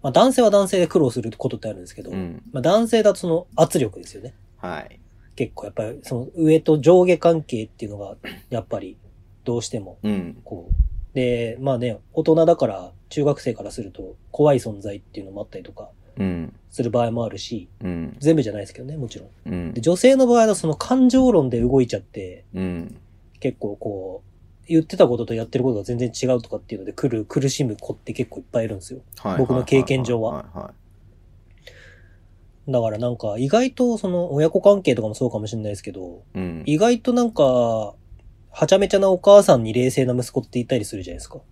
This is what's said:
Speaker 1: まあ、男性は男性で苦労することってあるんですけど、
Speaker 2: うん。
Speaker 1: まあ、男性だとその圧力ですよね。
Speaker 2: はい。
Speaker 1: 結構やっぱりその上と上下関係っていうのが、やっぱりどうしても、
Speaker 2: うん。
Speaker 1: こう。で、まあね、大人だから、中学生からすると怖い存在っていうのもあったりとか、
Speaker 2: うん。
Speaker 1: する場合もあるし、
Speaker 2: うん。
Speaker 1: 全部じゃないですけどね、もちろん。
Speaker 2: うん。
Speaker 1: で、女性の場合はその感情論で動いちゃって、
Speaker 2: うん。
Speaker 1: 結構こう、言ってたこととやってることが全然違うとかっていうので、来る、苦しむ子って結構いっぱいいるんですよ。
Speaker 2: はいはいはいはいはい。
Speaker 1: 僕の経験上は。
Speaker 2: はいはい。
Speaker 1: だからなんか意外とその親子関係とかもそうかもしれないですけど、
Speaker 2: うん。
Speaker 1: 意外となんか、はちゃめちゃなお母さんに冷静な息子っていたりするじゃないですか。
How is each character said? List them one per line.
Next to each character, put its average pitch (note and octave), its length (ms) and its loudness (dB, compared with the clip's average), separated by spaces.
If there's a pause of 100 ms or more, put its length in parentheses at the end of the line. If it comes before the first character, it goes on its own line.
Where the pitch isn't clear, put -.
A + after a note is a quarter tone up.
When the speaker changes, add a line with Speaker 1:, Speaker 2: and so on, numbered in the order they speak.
Speaker 1:
ま C#3 80 -4
あ、 - 20 -6
男 A3+ 220 6
性 B3+ 80 2
は A3 80 6
男 G3+ 180 4
性 F#3 120 0
で E3+ 80 2
苦 - 120 2
労 C3 120 2
す B2 100 -6
る A#2 160 -8
こ C3 120 -4
と A#2 80 -8
っ - 20 -12
て - 80 -10
あ G#2+ 40 -8
る G2 60 -12
ん F2+ 40 -18
で F2 60 -18
す - 80 -20
け G2+ 60 -18
ど、 F2+ 100 -14
Speaker 2:
う F#2+ 40 -10
ん。 F2+ 260 -10 (100)
Speaker 1:
ま C3 80 -8
あ、 - 20 -6
男 G3+ 260 2
性 A3+ 160 2
だ G#3 100 6
と - 60 -6
そ F3+ 80 -6
の E3 280 -2
圧 D#3 240 2
力 A2 200 -4
で - 80 -18
す - 100 -20
よ G2 60 -18
ね。 B2+ 100 -16 (240)
Speaker 2:
は E2+ 220 -10
い。 - 200 -20 (360)
Speaker 1:
結 - 180 -4
構 - 120 -14
や G#2 60 -12
っ - 20 -20
ぱ A2 100 -6
り A2 200 -10
そ - 120 -8
の B2 200 -6
上 D#3+ 240 4
と D#3 200 2
上 F3 240 8
下 F3+ 140 4
関 E3 260 2
係 A2 220 -8
っ - 40 -20
て - 160 -14
い G2+ 40 -12
う - 20 -12
の G2+ 80 -14
が、 G2+ 180 -14 (320)
や A#2 120 -6
っ - 40 -16
ぱ G#2 140 -8
り F#2+ 180 -14 (460)
ど A#2+ 140 -4
う A#2 40 -4
し - 80 -12
て A#2 100 -8
も、 F#2 220 -18
Speaker 2:
う G#2 80 -4
ん。 F#2 340 -6
Speaker 1:
こ - 280 -16
う。 - 40 2 (380)
で、 A#2+ 460 -2
ま C3+ 140 -2
あ B2 40 0
ね、 A#2 220 -4 (140)
大 D#3+ 100 -2
人 D#3+ 220 6
だ E3+ 100 6
か C#3 100 0
ら、 F#2+ 260 -8 (180)
中 D3 160 -2
学 C#3+ 160 0
生 A#2+ 120 -4
か - 80 -12
ら G2 100 -12
す A#2 120 -12
る G2 80 -14
と - 240 -16 (160)
怖 D3 220 4
い B2+ 60 2
存 G#2 200 -10
在 G2+ 160 -10
っ G2+ 60 -16
て - 180 -18
い G2 40 -14
う - 20 -16
の F#2+ 80 -20
も G2+ 80 -12
あ - 20 -10
っ - 60 -14
た - 80 -16
り - 60 -16
と - 100 -20
か、 - 160 -18 (280)
Speaker 2:
う - 60 -4
ん。 E2 300 -6 (160)
Speaker 1:
す - 140 -8
る A#2 80 -2
場 A#2+ 120 0
合 A2+ 80 -2
も A#2 140 -4
あ G#2+ 40 -8
る - 80 -14
し、 G2+ 300 -12 (160)
Speaker 2:
う F#2 40 -6
ん。 E2 320 -8
Speaker 1:
全 D3+ 160 2
部 D3 80 0
じ A2 60 -4
ゃ G2+ 40 -10
な G#2+ 60 -10
い - 20 -10
で G2 60 -12
す - 60 -20
け - 60 -20
ど B2+ 60 -16
ね、 D3 100 -12
も B2+ 140 -10
ち - 100 -18
ろ - 60 -20
ん。 - 40 -20 (160)
Speaker 2:
う F2+ 100 -8
ん。 F2 180 -8
Speaker 1:
で、 A#2+ 80 -8
女 D#3+ 140 2
性 C4 200 6
の C4 120 4
場 A#3+ 140 6
合 A3 60 6
は G#3 80 2
そ E3 120 -6
の D3+ 80 -2
感 B3+ 340 2
情 B3+ 220 4
論 D3 180 4
で A#2+ 100 -2
動 B2+ 220 4
い A#2+ 60 2
ち - 80 -6
ゃ G2+ 40 -6
っ - 20 -12
て、 F2+ 520 -16
Speaker 2:
う F#2+ 80 -8
ん。 F2+ 360 -8 (420)
Speaker 1:
結 - 200 -4
構 G2+ 160 -8
こ F#2+ 480 -10
う、 - 440 -20
言 D#3+ 140 2
っ - 20 -4
て F#3 120 -8
た F3+ 120 6
こ A#2+ 100 0
と A2+ 80 -4
と A#2 80 -6
や A2+ 120 -4
っ - 20 -20
て - 100 -4
る B2 60 0
こ C3 80 2
と A2 80 -2
が F#2+ 40 -10
全 A#2+ 140 -6
然 A#2+ 120 -2
違 B2 180 -6
う B2+ 140 0
と - 80 -20
か G#2+ 80 -10
っ - 40 -10
て - 140 -14
い - 20 -12
う F#2+ 40 -12
の F#2+ 40 -14
で、 G#2 80 -10
来 - 160 -2
る、 A2 160 -4
苦 C#3 240 -2
し C#3+ 160 -4
む G#2+ 140 -6
子 - 140 -12
っ - 40 -10
て - 160 -14
結 B2+ 160 -6
構 - 100 -16
い - 40 -20
っ - 60 -20
ぱ A#2 120 -2
い A2+ 40 -4
い - 40 -8
る G#2+ 60 -8
ん F#2+ 40 -12
で - 40 -18
す - 100 -16
よ。 - 80 -16 (160)
Speaker 2:
は G#3 120 -8
い - 40 -4
は D3+ 60 -2
い - 20 2
は B2 60 2
い - 40 -2
は B2 40 2
い - 20 0
は B2+ 60 -2
い。 - 20 -6
Speaker 1:
僕 - 100 -2
の C3+ 60 6
経 - 20 -2
験 C3 220 -2
上 A#2 160 -2
は。 A2 120 -4
Speaker 2:
は C#2+ 120 -12 (100)
い - 20 -12
は - 160 -14 (1900)
い。 C#3 40 -6
Speaker 1:
だ B2 100 2
か A2+ 100 0
ら G#2+ 60 -8
な B2 120 -4
ん A#2+ 80 -6
か G#2+ 200 -6
意 C3 120 -2
外 B3 240 2
と A#3+ 240 0
そ G3+ 100 -6
の F3 260 -4
親 D3+ 160 2
子 F#3+ 120 0
関 G3+ 200 6
係 C3 140 2
と A2+ 60 -4
か A2 60 -4
も G#2+ 80 -6
そ C3 100 -2
う A#2 60 -2
か G#2+ 80 -6
も G#2+ 80 -8
し A#2 80 -10
れ A2+ 60 -6
な G#2+ 80 -6
い - 20 -6
で G2+ 60 -8
す - 40 -16
け G2+ 100 -14
ど、 F2+ 320 -14 (100)
Speaker 2:
う F#2+ 60 -8
ん。 E2+ 260 -8
Speaker 1:
意 D3+ 120 0
外 A#3 240 2
と B3+ 100 -2
な A#3+ 120 2
ん A#3 80 -2
か、 D#3+ 120 2
は A#2 1200 -2
ち - 60 6
ゃ F#3+ 40 6
め G3 100 2
ち G3 80 0
ゃ G3 40 4
な G3 100 4
お F#3 80 4
母 G3+ 260 10
さ D#3+ 140 6
ん A2+ 60 0
に A2 100 -4
冷 B2 160 2
静 C3+ 160 0
な B2 80 -2
息 B2 160 -4
子 C3 120 -4
っ - 40 -14
て - 140 -6
い A#2 80 -4
た C3 100 -2
り G#2 60 -4
す A2 120 -12
る F#2 80 -10
じ F2+ 60 -14
ゃ - 40 -14
な - 20 -14
い - 20 -14
で - 40 -14
す - 80 -18
か。 C3 100 -18 (120)